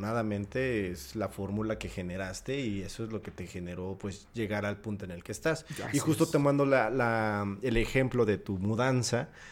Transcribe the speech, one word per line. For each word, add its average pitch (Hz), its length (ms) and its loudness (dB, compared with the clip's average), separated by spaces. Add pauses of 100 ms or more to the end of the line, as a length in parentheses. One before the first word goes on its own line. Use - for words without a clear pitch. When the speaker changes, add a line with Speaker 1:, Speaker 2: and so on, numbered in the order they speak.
Speaker 1:
afortunadamente 110 800 0
es - 240 -10
la 101 140 -2
fórmula 107 480 -2
que 104 120 -8
generaste 95 720 -6
y 104 220 -2
eso 92 220 -8
es 110 80 -6
lo 107 100 -4
que - 100 -10
te 90 160 -10
generó, 90 520 -6
pues, 95 340 -8
llegar 104 320 0
al 101 120 -2
punto 101 280 -6
en 92 60 -10
el 87 120 -10
que - 80 -10
estás. 156 340 -2 (180)
Speaker 2:
Así 127 140 -2
Speaker 1:
Y - 20 4
justo 160 260 4
Speaker 2:
es. 160 60 -2
Speaker 1:
tomando 143 340 4
la, 127 240 6
la, 110 720 2
el 113 160 2
ejemplo 123 480 4
de 101 120 4
tu 95 200 -4
mudanza, 120 720 2 (220)